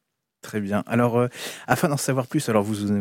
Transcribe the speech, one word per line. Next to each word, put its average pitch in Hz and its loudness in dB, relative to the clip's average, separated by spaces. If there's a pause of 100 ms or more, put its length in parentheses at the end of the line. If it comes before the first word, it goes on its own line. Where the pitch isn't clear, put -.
(400)
Très - -6
bien. 101 -2
Alors, 120 2
euh, 123 2 (400)
afin 127 2
d'en 143 0
savoir 131 -2
plus, 151 -2
alors 107 4
vous, 104 -2 (140)